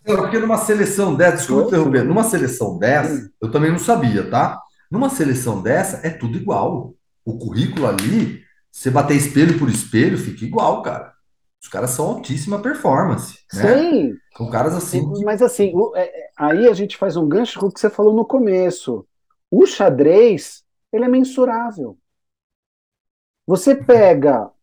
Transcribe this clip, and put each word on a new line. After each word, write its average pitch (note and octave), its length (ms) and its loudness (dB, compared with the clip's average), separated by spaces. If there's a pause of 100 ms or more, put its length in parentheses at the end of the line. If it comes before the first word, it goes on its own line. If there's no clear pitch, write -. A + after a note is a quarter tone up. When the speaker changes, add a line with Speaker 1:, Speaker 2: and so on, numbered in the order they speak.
Speaker 1:
É, G#3 120 0
porque F#3+ 220 -2
numa A3 200 0
seleção G3+ 560 0
dessa, E3 220 4
desculpa C3+ 260 0
Speaker 2:
Oi? - 60 0
Speaker 1:
interromper, C#3 360 2
numa F#3 200 2
seleção B2+ 540 -4
dessa, C3+ 360 0
Speaker 2:
Hum. B2+ 140 -8 (140)
Speaker 1:
eu A#2+ 80 -6
também D3+ 200 0
não E3+ 80 0
sabia, B2+ 520 0
tá? - 300 -2 (300)
Numa B3+ 200 -2
seleção A#2+ 520 -2
dessa, D3 440 -2
é E3 40 -2
tudo A#2+ 280 -8
igual. - 560 -4 (300)
O A2+ 140 -8
currículo A#2+ 480 -4
ali, G#2+ 560 -2 (280)
você - 200 -6
bater C#3+ 260 0
espelho C#3+ 420 2
por C#3 100 0
espelho, B2 500 0
fica - 260 -10
igual, - 380 -2
cara. - 300 -10 (500)
Os - 80 -20
caras G#2+ 200 -4
são D3+ 160 -4
altíssima G3+ 540 -6
performance, F#3 800 -2 (160)
né? G#3 240 4
Speaker 2:
Sim. B3 380 0 (200)
Speaker 1:
São A2+ 140 -8
caras C#3+ 240 -2
assim F3 240 -4 (120)
Speaker 2:
E, G3 100 -6
Speaker 1:
que G3+ 40 -4
Speaker 2:
mas G#3 160 -2
assim, G3+ 340 2
o, F#3+ 220 0
é, F#3 80 0
é, - 320 -12
aí E3 320 4
a A3 60 6
gente G3 240 -6
faz F#3+ 180 -2
um E3 100 0
gancho G3 320 0
com G3 80 -2
o F#3 60 -2
que - 80 -18
você A3 80 0
falou G#3+ 260 2
no A3 120 0
começo. F#3 800 -2 (440)
O A3+ 140 6
xadrez, F3+ 1000 2 (300)
ele A3 140 -2
é - 20 2
mensurável. A#3 880 -2 (1500)
Você F#3 280 2
pega D3+ 760 4 (120)